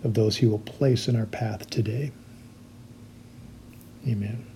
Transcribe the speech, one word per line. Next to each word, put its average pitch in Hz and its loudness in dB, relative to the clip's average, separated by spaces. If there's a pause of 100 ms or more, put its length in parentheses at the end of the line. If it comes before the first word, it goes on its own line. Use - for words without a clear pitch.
of 110 0
those 107 4
he 123 6
will 107 4
place - 2
in 117 4
our 113 2
path - -6
today. 120 -2 (2000)
Amen. 107 -2 (100)